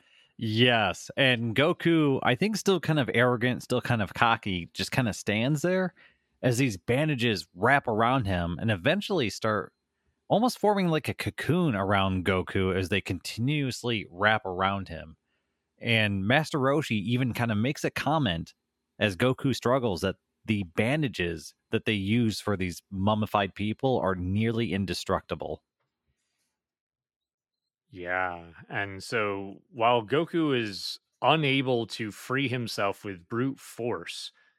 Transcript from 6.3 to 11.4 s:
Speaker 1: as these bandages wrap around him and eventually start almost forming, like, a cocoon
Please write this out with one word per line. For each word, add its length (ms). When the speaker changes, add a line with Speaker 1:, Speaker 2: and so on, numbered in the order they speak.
Speaker 1:
as 180
these 180
bandages 800
wrap 320
around 380
him 340
and 100
eventually 580
start 440
almost 320
forming, 260
like, 220
a 60
cocoon 600